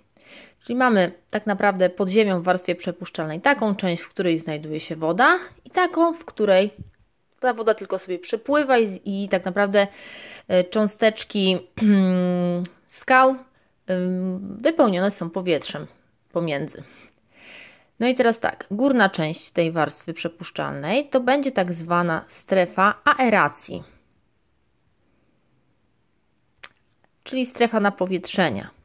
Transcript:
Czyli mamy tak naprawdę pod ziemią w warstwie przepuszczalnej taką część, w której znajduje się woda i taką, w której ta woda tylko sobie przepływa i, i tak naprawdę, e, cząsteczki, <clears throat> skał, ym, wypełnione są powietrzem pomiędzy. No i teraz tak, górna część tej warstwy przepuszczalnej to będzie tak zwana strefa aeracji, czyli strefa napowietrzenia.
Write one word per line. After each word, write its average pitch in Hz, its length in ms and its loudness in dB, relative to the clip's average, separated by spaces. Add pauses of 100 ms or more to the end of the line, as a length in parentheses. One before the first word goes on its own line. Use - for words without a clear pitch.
(640)
Czyli 240 120 -6
mamy 226 360 4 (180)
tak 214 160 -6
naprawdę 190 440 2
pod 185 180 -2
ziemią 196 320 2
w 170 40 -8
warstwie 180 300 0
przepuszczalnej 170 680 -8
taką 254 340 2
część, 185 280 -2
w - 60 -18
której 175 300 0
znajduje 156 420 -8
się - 160 -10
woda 190 420 2 (260)
i - 60 -20
taką, 339 420 0
w 330 120 -12
której 202 460 2 (720)
ta 247 140 0
woda 220 200 0
tylko 190 240 -6
sobie 185 200 -6
przepływa 262 600 2
i, 202 260 0
i 196 240 -4
tak 185 160 0
naprawdę, 202 420 2 (640)
e, 185 160 4
cząsteczki, 208 920 0 (640)
<clears throat> 180 640 -2
skał, 262 500 4 (540)
ym, 185 720 -4
wypełnione 226 500 2
są 175 200 -8
powietrzem 165 560 -2 (460)
pomiędzy. 156 500 -4 (1160)
No 226 60 0
i 254 80 2
teraz 233 260 2
tak, - 300 -6
górna 233 380 2
część 165 420 -6
tej 165 220 0
warstwy 165 420 -4
przepuszczalnej 165 920 -6
to 262 120 0
będzie 269 320 0
tak 180 220 -2
zwana 170 540 -2
strefa 190 680 0 (100)
aeracji, 214 800 2 (3500)
czyli 254 220 -2
strefa 233 340 0
napowietrzenia. 185 880 -2 (140)